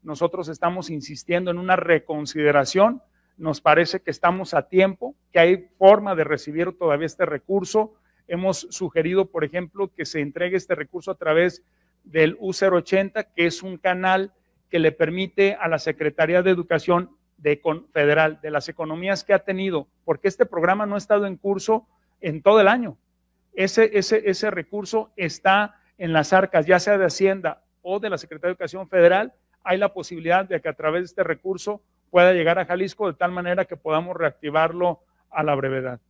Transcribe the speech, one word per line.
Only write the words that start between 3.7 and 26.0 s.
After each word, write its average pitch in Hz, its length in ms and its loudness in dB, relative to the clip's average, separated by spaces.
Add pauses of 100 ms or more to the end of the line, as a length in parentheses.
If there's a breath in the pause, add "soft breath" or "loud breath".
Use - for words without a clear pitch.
que 156 120 -8
estamos 175 420 -2
a 147 140 0
tiempo, 190 480 0 (160)
que 175 80 4
hay 180 280 4 (100)
forma 202 360 6
de 160 80 -2
recibir 151 560 -4
todavía 156 280 0
este 165 200 -2
recurso. 190 680 -2 (340)
Hemos 180 420 -4
sugerido, 180 560 -2
por 170 160 -6
ejemplo, 180 500 -6
que 165 120 -10
se - 160 -6
entregue 175 360 -4
este 180 200 -4
recurso 165 340 -12
a 185 60 -6
través 170 480 0 (400)
del 160 340 2
U 190 140 -6
cero 185 240 2
ochenta, 196 480 -2
que 170 220 -2
es 170 180 -4
un 185 140 -12
canal 185 540 0 (380)
que 180 80 0
le 160 140 4
permite 185 640 0
a 196 120 -8
la 165 120 0
Secretaría 160 640 0
de 185 80 2
Educación 175 600 0 (280)
de 147 220 -2
con-, 160 320 -4
Federal, 151 500 2
de 156 80 -10
las 147 180 -4
economías 170 560 -6
que - 80 0
ha 196 60 4
tenido, 190 500 -4 (160)
porque 165 240 -2
este 214 160 0
programa 185 400 0
no 202 120 -6
ha - 20 -2
estado 208 280 0
en 190 100 -8
curso 202 500 -2 (340)
en 160 220 -8
todo 214 180 6
el 196 80 6
año. 226 300 -2 (560)
Ese, 214 420 2
ese, 208 320 0
ese 202 220 -2
recurso 202 680 -6
está 196 640 0 (160)
en 165 160 -6